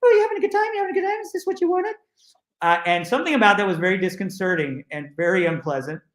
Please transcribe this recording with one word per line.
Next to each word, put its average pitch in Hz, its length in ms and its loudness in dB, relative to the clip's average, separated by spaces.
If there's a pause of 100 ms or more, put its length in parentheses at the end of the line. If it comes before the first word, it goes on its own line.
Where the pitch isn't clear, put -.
Oh, 494 60 8
you 427 120 8
having 427 160 0
a - 40 -4
good 403 100 0
time? 415 220 2
You 415 80 -4
having 381 140 -4
a 381 60 0
good 370 60 -2
time? 415 140 -2
Is 392 100 -12
this 370 140 -8
what 381 160 -4
you 349 80 2
wanted? 370 260 -2 (680)
Uh, 170 240 2
and 175 200 0
something 302 300 0
about 208 220 6
that 202 100 0
was 180 100 -2
very 180 200 0
disconcerting 185 920 -4
and 147 240 -10
very 175 300 2
unpleasant. 156 560 -4 (140)